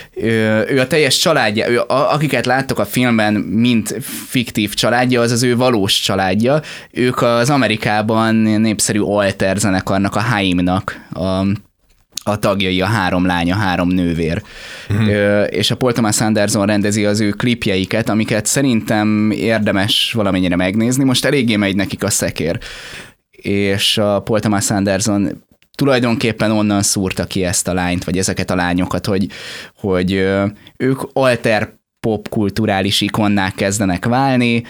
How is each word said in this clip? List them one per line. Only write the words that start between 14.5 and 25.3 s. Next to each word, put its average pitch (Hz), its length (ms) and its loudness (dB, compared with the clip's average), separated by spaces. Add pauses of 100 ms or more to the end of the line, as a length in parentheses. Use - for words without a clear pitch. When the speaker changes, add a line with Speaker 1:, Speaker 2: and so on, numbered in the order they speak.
Speaker 1:
Mhm. 107 200 0
Speaker 2:
Ö, 104 340 2
és - 280 -2
a 117 60 -2
Paul 127 160 0
Thomas 110 280 0
Anderson 107 460 0
rendezi 104 380 0
az 104 160 0
ő 104 100 2
klipjeiket, 107 800 -2
amiket 107 380 0
szerintem 107 840 0
érdemes 107 840 0
valamennyire 92 440 0
megnézni. 110 480 0
Most 131 200 2
eléggé 127 320 2
megy 98 200 0
nekik 98 280 -4
a 98 60 0
szekér. - 480 -2 (720)
És 101 680 0
a 101 220 2
Paul 107 200 0
Thomas 101 300 0
Anderson 101 720 0 (320)